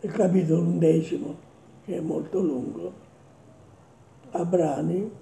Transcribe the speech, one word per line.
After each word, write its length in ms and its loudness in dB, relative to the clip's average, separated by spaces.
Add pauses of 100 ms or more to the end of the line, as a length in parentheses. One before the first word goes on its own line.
il 100 -6
capitolo 520 2
undecimo, 720 2 (500)
che 120 -6
è 40 -4
molto 420 -2
lungo, 500 -4 (1400)
a 120 -2
brani. 640 0 (120)